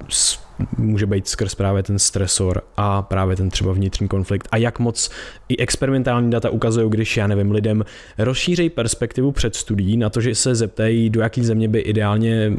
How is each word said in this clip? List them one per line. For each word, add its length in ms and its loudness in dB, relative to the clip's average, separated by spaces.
s-, 360 -2
může 280 2
být 220 0
skrz 280 -4
právě 280 0
ten 160 0
stresor 600 0
a 240 0
právě 340 0
ten 140 0
třeba 240 0
vnitřní 340 0
konflikt. 440 -2
A 60 2
jak 220 0
moc 300 -2
i 80 0
experimentální 760 2
data 180 0
ukazujou, 400 2
když, 280 0
já 100 2
nevím, 240 2
lidem 340 2
rozšířej 520 0
perspektivu 640 -2
před 240 0
studií 420 0
na 120 2
to, 120 0
že 140 0
se 200 0
zeptají, 540 2
do 120 2
jaký 240 0
země 220 2
by 120 2
ideálně 800 2